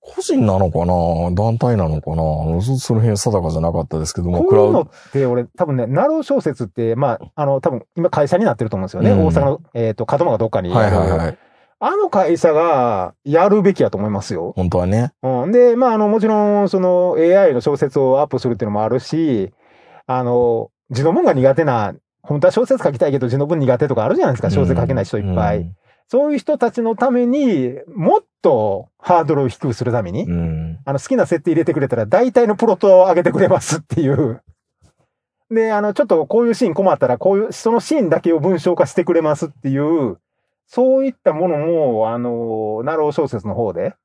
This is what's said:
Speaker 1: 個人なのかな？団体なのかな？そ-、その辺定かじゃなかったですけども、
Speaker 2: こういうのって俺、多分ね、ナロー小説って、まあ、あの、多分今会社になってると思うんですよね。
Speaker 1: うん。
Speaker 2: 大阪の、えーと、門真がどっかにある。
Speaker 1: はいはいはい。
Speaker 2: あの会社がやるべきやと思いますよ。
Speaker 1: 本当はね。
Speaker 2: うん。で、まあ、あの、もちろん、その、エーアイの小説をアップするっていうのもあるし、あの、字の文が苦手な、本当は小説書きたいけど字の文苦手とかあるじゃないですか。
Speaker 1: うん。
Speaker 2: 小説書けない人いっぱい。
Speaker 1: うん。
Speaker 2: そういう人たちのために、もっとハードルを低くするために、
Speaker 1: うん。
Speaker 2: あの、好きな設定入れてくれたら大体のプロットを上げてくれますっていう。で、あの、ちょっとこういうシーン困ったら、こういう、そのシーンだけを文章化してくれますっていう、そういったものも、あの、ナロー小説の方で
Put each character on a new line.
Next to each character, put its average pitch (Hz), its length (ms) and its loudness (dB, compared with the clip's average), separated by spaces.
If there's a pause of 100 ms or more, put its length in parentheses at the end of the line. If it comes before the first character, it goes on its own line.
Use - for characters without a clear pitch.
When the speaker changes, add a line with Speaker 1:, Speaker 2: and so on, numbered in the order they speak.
Speaker 1:
個 - 180 -14
人 320 240 0
な 98 140 2
の 95 120 0
か 82 140 -2
な？ 87 460 -2
団 104 260 -2
体 117 220 0
な 87 100 0
の 78 140 -4
か - 80 -8
な？ 80 500 -2
そ-、 127 160 -2
そ 131 180 -4
の 110 60 2
辺 110 160 0
定 101 260 -2
か 82 80 -2
じ 80 60 -4
ゃ 80 60 -2
な 85 100 0
か 85 80 -2
っ 82 80 -6
た 80 100 -6
で 78 60 -4
す 80 80 -8
け - 80 -8
ど 87 80 -4
も、 87 160 0
Speaker 2:
こ 370 100 0
う - 40 6
い - 100 6
う - 40 2
の - 100 2
っ - 60 -6 (220)
て 139 140 0
俺、 123 200 -2
多 147 200 -4
分 143 140 -4
ね、 117 80 -2
ナ 147 200 0
ロ 311 120 0
ー 302 40 -4
小 269 200 -2
説 127 220 -4
っ - 20 -12
て、 113 300 -4
ま 131 160 0
あ、 - 220 -10
あ 151 120 -4
の、 139 160 0
多 165 80 2
分 127 160 -8 (100)
今 170 140 0
会 147 180 0
社 175 80 0
に 202 80 2
な 170 80 2
っ - 40 -2
て 127 80 -4
る 110 40 -4
と 107 80 -6
思 95 80 -4
う - 0 -
ん 92 40 -8
で - 20 -12
す - 40 -20
よ 92 80 -4
ね。 - 100 4
Speaker 1:
う - 20 4
ん。 95 120 2
Speaker 2:
大 85 60 2
阪 107 140 2
の、 143 140 -2 (120)
え 113 200 -2
ー - 20 -4
と、 117 120 -6
門 143 120 0
真 165 140 2
が 117 40 0
ど - 120 -2
っ - 20 -4
か - 100 -2
に 90 100 -6
あ 107 200 2
る。 92 60 2
Speaker 1:
は 85 100 2
い - 20 0
は 85 60 0
い 82 40 0
は 82 120 -2
い。 - 80 -12 (400)
Speaker 2:
あ 330 180 -2
の 403 140 0
会 170 260 2
社 160 160 4
が 123 640 0 (100)
や 165 240 2
る 208 140 4
べ 196 100 4
き - 100 0
や 113 80 2
と - 60 -8
思 101 100 -2
い 107 40 -2
ま 98 100 -4
す 101 140 -10
よ。 87 200 -6
Speaker 1:
本 92 140 -2
当 85 80 -2
は 90 100 0
ね。 110 360 -2
Speaker 2:
う 131 240 -2
ん。 185 40 -4
で、 240 260 6
ま 247 160 2
あ、 - 20 -
あ - 20 0
の、 214 120 2
も 214 120 2
ち 202 60 0
ろ 208 380 2
ん、 190 40 0
そ 190 100 0
の、 180 380 2
エ 165 180 4
ー 196 60 6
ア 190 80 6
イ 143 60 2
の 120 80 -2
小 143 160 0
説 147 200 0
を 135 220 4
ア 151 40 2
ッ - 20 -12
プ 139 120 -4
す - 80 -4
る 123 60 0
っ 113 40 -4
て 110 100 -6
い - 20 -4
う - 20 -4
の - 20 -4
も 104 120 0
あ 110 60 0
る 123 100 0
し、 135 540 -2 (520)
あ 127 160 -2
の、 120 480 0 (200)
字 131 140 -4
の 165 100 2
文 349 100 0
が 226 80 4
苦 135 220 4
手 165 100 0
な、 113 300 -2 (280)
本 147 180 -4
当 180 80 6
は - 40 4
小 233 140 0
説 - 180 -2
書 151 80 2
き 131 60 -8
た 165 100 2
い 143 40 0
け 139 60 0
ど 123 100 -2
字 123 100 -2
の 143 80 -2
文 165 120 -2
苦 127 200 2
手 147 100 0
と 135 60 0
か 113 100 -2
あ 120 60 0
る 202 40 2
じ 359 80 0
ゃ 294 40 2
な 151 60 0
い - 20 0
で - 20 -8
す - 60 -8
か。 - 60 0
Speaker 1:
う - 20 0
ん。 - 20 -2
Speaker 2:
小 135 140 2
説 85 120 0
書 - 80 0
け - 60 -2
な 113 80 -2
い - 60 -2
人 - 120 -6
い 98 140 -4
っ - 20 -2
ぱ 87 200 0
い。 85 40 -2
Speaker 1:
う - 40 -4
ん。 85 140 -12 (300)
Speaker 2:
そ 269 220 0
う 294 40 -2
い - 20 -2
う 277 40 -2
人 294 200 -2
た 240 120 0
ち 233 120 -6
の 226 140 -2
た 262 140 0
め 247 140 0
に、 214 540 0 (160)
も 240 240 2
っ - 20 0 (220)
と 107 460 0 (100)
ハ 170 240 2
ー - 20 0
ド 147 120 0
ル 139 80 0
を 127 40 0
低 - 100 -10
く 135 140 -4
す 107 100 -6
る 123 80 -2
た 113 120 -2
め - 100 -8
に、 143 120 -4
Speaker 1:
う 170 60 -8
ん。 87 540 -4
Speaker 2:
あ 139 80 -4
の、 139 60 -2
好 - 100 -10
き 269 80 0
な 220 80 2
設 165 180 -4
定 170 100 -2
入 - 20 2
れ 180 100 0
て 170 80 -2
く 151 80 -2
れ 131 80 -2
た - 80 -2
ら 113 80 -2
大 214 260 2
体 240 160 4
の 208 100 0
プ 233 100 0
ロ 214 80 2
ッ - 20 -16
ト 190 240 6
を 185 60 8
上 185 80 4
げ 170 80 2
て 170 100 2
く 143 80 -2
れ 190 80 4
ま 180 140 2
す 151 160 -4
っ - 20 -8
て - 220 -4
い 139 80 0
う。 131 320 -2 (1080)
で、 226 220 0
あ 208 80 0
の、 208 140 -2
ち 294 80 0
ょ - 20 4
っ - 20 -14
と 160 200 2
こ 226 140 2
う 240 80 4
い - 20 2
う 226 40 2
シ 254 120 0
ー 240 40 0
ン 156 40 -4
困 185 180 2
っ 143 60 -2
た - 80 0
ら、 123 100 2
こ 185 160 2
う 196 60 2
い 214 80 -2
う、 - 60 -8
そ - 200 -2
の 233 80 2
シ - 180 -2
ー 262 40 2
ン 170 80 0
だ - 100 0
け 165 140 2
を 160 40 2
文 170 220 0
章 180 160 0
化 175 80 2
し - 80 -10
て 175 120 0
く 170 100 0
れ 165 80 2
ま 151 120 0
す 160 120 -8
っ - 20 -8
て 143 220 -8
い 135 80 -2
う、 147 400 -2 (480)
そ 262 320 2
う 269 80 0
い - 20 -2
っ 254 60 -8
た - 180 -4
も 160 160 -4
の 165 80 -2
も、 143 540 -2
あ 117 80 -6
の、 113 680 -6
ナ 156 120 -4
ロ 151 120 -2
ー 147 40 -4
小 143 160 -2
説 104 200 -8
の 95 60 -6
方 110 180 -4
で 98 220 -6 (100)